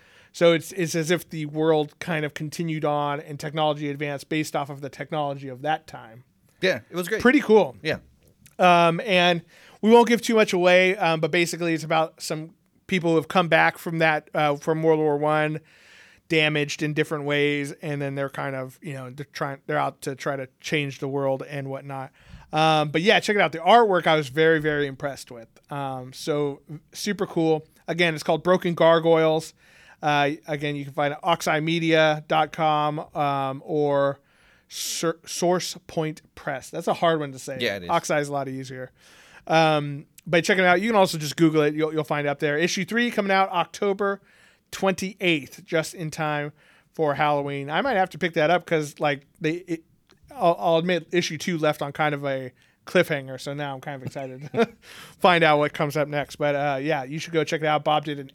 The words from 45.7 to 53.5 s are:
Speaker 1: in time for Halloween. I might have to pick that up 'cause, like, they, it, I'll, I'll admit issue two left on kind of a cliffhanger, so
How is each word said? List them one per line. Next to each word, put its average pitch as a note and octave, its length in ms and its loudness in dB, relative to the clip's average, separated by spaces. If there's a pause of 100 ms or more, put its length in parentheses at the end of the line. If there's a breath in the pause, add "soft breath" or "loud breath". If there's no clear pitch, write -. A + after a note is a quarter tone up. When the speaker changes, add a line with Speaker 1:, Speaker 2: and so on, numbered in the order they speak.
Speaker 1:
in D#3+ 160 -8
time D3+ 420 -2 (420 soft breath)
for D3 200 0
Halloween. C#3+ 560 0
I E3+ 120 0
might C4 140 0
have F#3 140 2
to D#3+ 80 -14
pick E3+ 160 -2
that D#3 160 4
up F3 160 2
'cause, D3+ 340 -2
like, C#3+ 260 -2 (140)
they, D#3 120 0 (140)
it, E3 160 -6 (520)
I'll, F3 240 2
I'll F3+ 200 2
admit E3+ 340 -2
issue E3+ 240 0
two E3+ 220 -4
left D3+ 240 0
on C#3+ 100 -6
kind D3+ 220 -2
of C#3+ 100 -6
a C3 280 -6 (340 soft breath)
cliffhanger, C#3 540 -2
so C#3+ 120 -8